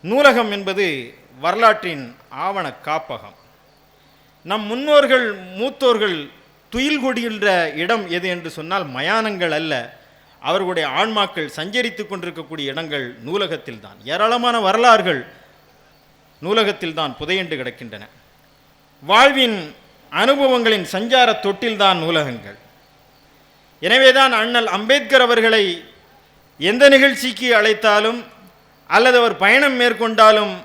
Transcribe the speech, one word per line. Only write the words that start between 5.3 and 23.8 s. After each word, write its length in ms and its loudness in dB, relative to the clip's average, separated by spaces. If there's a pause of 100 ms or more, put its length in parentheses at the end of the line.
மூத்தோர்கள் 960 -2 (400)
துயில் 300 -2
கொடிகின்ற 760 -2
இடம் 340 -2
எது 180 -4
என்று 220 -8
சொன்னால், 380 -8
மயானங்கள் 600 -2
அல்ல, 460 -6 (440)
அவர்களுடைய 480 -2
ஆன்மாக்கள் 680 -2
சஞ்சரித்து 500 -6
கொண்டிருக்கக்கூடிய 640 -10
இடங்கள் 520 -8
நூலகத்தில் 580 -8
தான். 240 -20
ஏராளமான 560 0
வரலாறுகள் 680 4 (1120)
நூலகத்தில் 560 -2
தான் 240 -6
புதையண்டு 380 -4
கிடக்கின்றன. 520 -12 (960)
வாழ்வின் 720 2 (360)
அனுபவங்களின் 840 2
சஞ்சார 480 2
தொட்டில் 360 -4
தான் 220 2
நூலகங்கள். 580 -4 (1200)